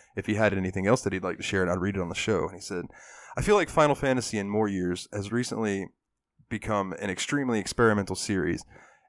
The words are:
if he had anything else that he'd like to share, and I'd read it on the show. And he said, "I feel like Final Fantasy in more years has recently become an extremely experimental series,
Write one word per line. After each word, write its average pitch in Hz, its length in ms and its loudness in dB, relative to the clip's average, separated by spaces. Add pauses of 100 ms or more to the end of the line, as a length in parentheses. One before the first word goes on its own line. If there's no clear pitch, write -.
(160)
if 98 100 -6
he 107 80 0
had 107 180 4
anything 95 340 -2
else 117 140 4
that 95 140 -2
he'd 92 100 -4
like 90 140 -4
to - 40 -12
share, 98 200 0
and 90 80 2
I'd 90 100 0
read 98 160 0
it 95 60 -2
on 85 80 -6
the 82 40 -8
show. 90 300 0
And 90 120 -6
he 92 40 -16
said, 90 240 -6 (540)
"I - 20 0
feel 196 140 4
like 180 160 4
Final 147 240 6
Fantasy 127 440 0
in 101 120 -2
more 107 180 2
years 90 460 -2
has 101 180 -6
recently 110 560 -2 (640)
become 101 500 -2
an 104 80 -4
extremely 123 500 0
experimental 104 580 2
series, 87 480 -2 (440)